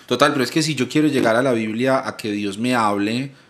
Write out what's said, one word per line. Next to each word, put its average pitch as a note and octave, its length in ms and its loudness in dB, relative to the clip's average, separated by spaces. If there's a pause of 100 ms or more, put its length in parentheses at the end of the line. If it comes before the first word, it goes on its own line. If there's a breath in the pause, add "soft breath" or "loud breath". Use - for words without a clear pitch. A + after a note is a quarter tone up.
total, C#3+ 260 4
pero C3+ 100 0
es A#2 80 -2
que D#3+ 100 0
si D3+ 140 -2
yo B2 140 -2
quiero D3+ 180 2
llegar A#2 300 2
a B2 40 4
la C3 120 2
Biblia, A2+ 520 -2
a G#2 120 -8
que A2 140 -6
Dios G2+ 260 -4
me B2 180 -2
hable, A2 560 0 (180 soft breath)